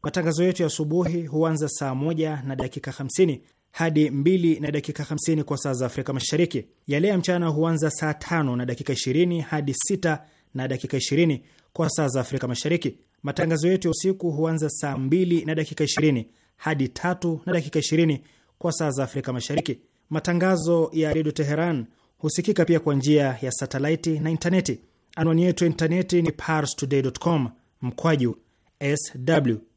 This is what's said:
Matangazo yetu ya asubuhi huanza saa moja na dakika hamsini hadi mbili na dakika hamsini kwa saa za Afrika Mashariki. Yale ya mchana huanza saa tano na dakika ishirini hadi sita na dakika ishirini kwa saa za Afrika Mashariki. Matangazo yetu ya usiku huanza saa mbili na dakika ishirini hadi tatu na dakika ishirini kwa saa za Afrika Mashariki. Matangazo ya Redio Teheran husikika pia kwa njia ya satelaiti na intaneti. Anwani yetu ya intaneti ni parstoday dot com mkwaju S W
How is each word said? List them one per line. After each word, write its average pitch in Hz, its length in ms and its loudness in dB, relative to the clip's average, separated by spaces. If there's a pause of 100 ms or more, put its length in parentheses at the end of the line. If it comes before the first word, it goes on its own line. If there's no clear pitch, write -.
Matangazo 160 420 0
yetu 180 180 2
ya 160 40 2
asubuhi 165 600 0
huanza 156 420 0
saa 135 260 -4
moja 156 520 -2
na 135 100 -6
dakika 131 360 -6
hamsini 143 500 0 (300)
hadi 151 380 2
mbili 165 500 4
na 151 100 -2
dakika 147 340 -6
hamsini 156 400 -2
kwa 143 140 -4
saa 139 140 -2
za 127 140 -2
Afrika 135 260 -6
Mashariki. 147 540 0 (200)
Yale 147 220 2
ya 196 100 2
mchana 175 300 0
huanza 156 420 2
saa 151 240 -2
tano 151 420 0
na 123 100 -2
dakika 127 260 -4
ishirini 165 480 0
hadi 143 340 -4
sita 175 500 -2 (300)
na 131 140 -4
dakika 131 280 -4
ishirini 143 480 2 (280)
kwa 156 180 -2
saa 151 180 0
za 127 120 0
Afrika 127 280 -4
Mashariki. 147 500 -2 (240)
Matangazo 160 460 0
yetu 185 200 2
ya - 20 4
usiku 190 400 0
huanza 156 400 0
saa 143 280 -4
mbili 165 460 2
na 156 100 -2
dakika 156 300 -2
ishirini 139 420 2 (300)
hadi 139 320 0
tatu 175 580 -2
na 180 60 -2
dakika 160 260 0
ishirini 156 440 2 (360)
kwa 170 140 -2
saa 156 180 -2
za 135 140 -2
Afrika 131 280 -6
Mashariki. 135 460 -4 (320)
Matangazo 170 840 2
ya 156 200 0
Redio 156 200 0
Teheran 151 540 0 (320)
husikika 175 460 0
pia 165 160 4
kwa 151 140 0
njia 139 480 4
ya 127 100 -4
satelaiti 151 680 -2
na 151 120 -2
intaneti. 175 500 0 (360)
Anwani 165 260 4
yetu 180 220 2
ya 165 60 4
intaneti 175 520 2
ni 165 100 2
parstoday 143 680 -2
dot 131 160 -4
com 156 300 0 (340)
mkwaju 127 540 0 (440)
S 143 320 -2 (140)
W 143 300 2 (200)